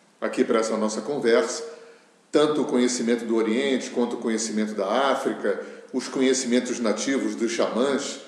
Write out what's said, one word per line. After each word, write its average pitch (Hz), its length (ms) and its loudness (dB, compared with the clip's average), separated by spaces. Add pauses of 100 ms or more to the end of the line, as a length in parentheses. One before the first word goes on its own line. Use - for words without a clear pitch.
(220)
aqui 110 220 0
pra 113 160 4
essa 113 180 0
nossa 107 240 -2
conversa, 120 680 2 (640)
tanto 151 300 4
o 120 40 2
conhecimento 120 600 2
do 113 100 0
Oriente 117 540 0
quanto 120 260 0
o - 40 -10
conhecimento 107 560 -2
da 113 360 2
África, 110 480 -2 (320)
os 127 160 -4
conhecimentos 127 720 0
nativos 110 560 -2
dos 113 160 -2
xamãs. 120 760 -2